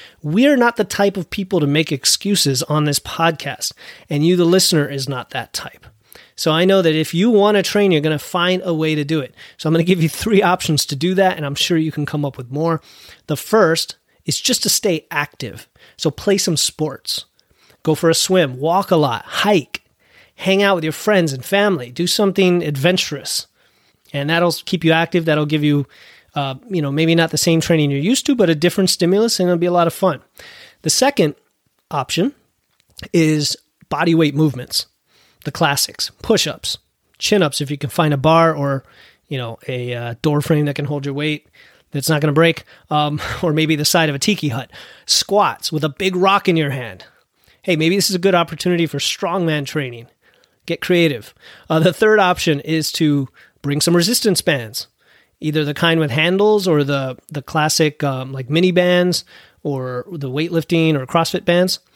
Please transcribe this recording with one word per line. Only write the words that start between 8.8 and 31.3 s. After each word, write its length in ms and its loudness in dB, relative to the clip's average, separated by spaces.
to 100 -2
do 160 -2
it. 140 -8
So 100 -4
I'm 60 2
gonna 100 2
give 180 2
you 60 2
three 340 0
options 440 0
to 100 -8
do 180 -2
that, 220 2
and 100 -8
I'm 80 -6
sure 240 0
you 140 -2
can 140 -4
come 180 -4
up 120 -6
with 140 -12
more. 320 -2
The 100 -4
first 600 0
is 160 -4
just 240 -2
to 40 -2
stay 420 -2
active. 580 -8
So 140 -2
play 280 0
some 180 0
sports. 720 -6
Go 120 2
for 160 2
a 40 4
swim, 440 0
walk 320 0
a 60 4
lot, 280 0
hike, 580 0
hang 280 0
out 120 2
with 100 -2
your 80 -2
friends 400 2
and 120 -10
family, 480 0
do 140 -4
something 560 2
adventurous. 840 -2
And 180 -4
that'll 220 2
keep 320 -4
you 80 4
active. 340 0
That'll 200 2
give 160 -2
you, 240 2
uh, 220 -4
you 140 -2
know, 80 -2
maybe 240 2
not 160 2
the 80 -4
same 220 2
training 300 2
you're 100 -2
used 260 0
to, 80 2
but 160 2
a 40 4
different 360 0
stimulus, 480 0
and 100 0
it'll 100 2
be 80 0
a 40 0
lot 160 2
of 80 -2
fun. 280 0
The 100 -2
second 440 2